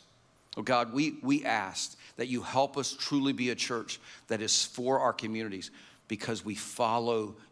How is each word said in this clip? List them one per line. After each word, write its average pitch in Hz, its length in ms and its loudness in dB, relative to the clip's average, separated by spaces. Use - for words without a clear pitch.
Oh 110 40 -4
God, 120 320 2
we, 147 280 2
we 139 240 2
ask 107 520 -2
that 123 100 -2
you 123 140 -2
help 135 360 0
us 127 160 -2
truly 139 400 0
be 123 160 0
a 117 60 0
church - 440 -4
that 110 140 -2
is - 240 2
for 127 340 2
our 123 140 4
communities 110 580 -6
because 110 360 -4
we 104 120 -4
follow 113 800 0